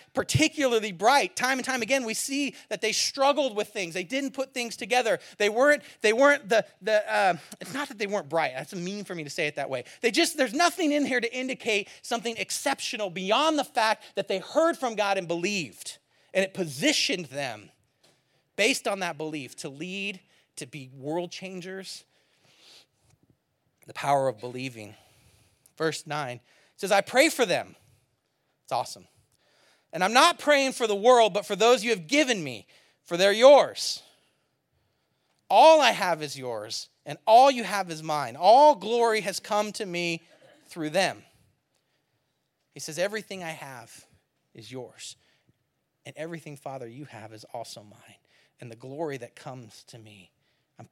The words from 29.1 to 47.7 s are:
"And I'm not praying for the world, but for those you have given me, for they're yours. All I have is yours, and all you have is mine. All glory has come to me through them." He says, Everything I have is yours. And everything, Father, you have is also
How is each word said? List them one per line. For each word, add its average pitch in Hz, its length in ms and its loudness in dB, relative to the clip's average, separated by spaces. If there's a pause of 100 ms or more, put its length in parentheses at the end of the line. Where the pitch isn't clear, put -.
"And 165 100 -4
I'm 196 100 0
not 302 260 4
praying 277 340 2
for 240 140 -4
the 208 100 0
world, 220 360 6
but 196 140 -4
for 208 100 -4
those 226 280 4
you 240 60 0
have 185 160 -2
given 254 360 0
me, 120 240 -10 (380)
for 170 120 -6
they're 196 160 4
yours. 226 680 6 (1500)
All 302 300 10
I 240 120 4
have 170 300 -2
is 135 160 -10
yours, 110 500 -10 (160)
and 147 220 -10
all 247 240 8
you 247 140 -2
have 190 260 -4
is 156 120 -10
mine. 147 340 -4
All 247 380 8
glory 220 460 0
has 190 200 -4
come 208 320 -2
to 214 140 -6
me 175 360 -4 (460)
through 156 220 -8
them." 151 340 -2 (1500)
He 143 80 -20
says, 151 180 -12
Everything 202 440 -6
I 165 80 -10
have 135 560 -16 (480)
is 110 180 -20
yours. - 440 -16 (880)
And 135 120 -18
everything, 156 400 -12
Father, 135 320 -14
you 127 180 -16
have 110 260 -18
is 110 200 -20
also 117 300 -14